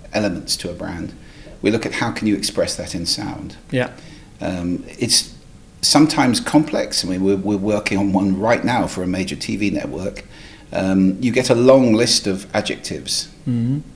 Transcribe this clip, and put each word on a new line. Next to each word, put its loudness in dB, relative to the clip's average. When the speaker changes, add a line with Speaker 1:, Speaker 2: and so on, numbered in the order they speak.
Speaker 1:
elements -2
to -6
a -6
brand. -8
We 2
look 0
at -6
how -2
can -2
you 4
express -2
that -8
in -6
sound. -6
Speaker 2:
Yeah. 0
Speaker 1:
Um, -4
it's 0
sometimes 4
complex. 0
I -4
mean, -2
we're, 4
we're 0
working 0
on 2
one 2
right 2
now 0
for -4
a -4
major -2
T -6
V 0
network. -6
Um, 2
you 2
get 2
a 6
long 6
list 2
of -4
adjectives, -4
Speaker 2:
Mm-hmm. 0